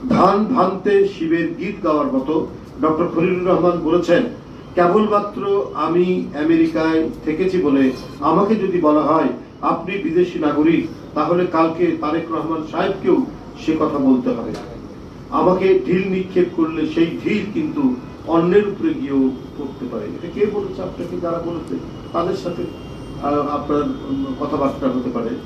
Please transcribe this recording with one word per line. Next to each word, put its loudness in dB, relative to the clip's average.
ধান 4
ভানতে 2
শিবের 0
গীত -6
গাওয়ার 2
মতো 0
ডক্টর 2
খলিলুর 2
রহমান 4
বলেছেন, 4
"কেবলমাত্র 2
আমি 0
আমেরিকায় 2
থেকেছি 0
বলে 4
আমাকে 4
যদি 0
বলা 6
হয় 2
আপনি -2
বিদেশি 0
নাগরিক, 2
তাহলে 2
কালকে 2
তারেক -2
রহমান -2
সাহেবকেও 2
সে 2
কথা 0
বলতে 4
হবে। -4
আমাকে 4
ঢিল 0
নিক্ষেপ 0
করলে 0
সেই 0
ঢিল 0
কিন্তু 0
অন্যের 4
উপরে -2
গিয়েও 0
পড়তে -8
পারে।" -6
এটা -8
কে 2
বলেছে -4
আপনাকে? -8
যারা -2
বলেছে -6
তাদের -2
সাথে, -6
আহ, 0
আপনার, -2
উম, -4
কথাবার্তা -2
হতে -2
পারে। -4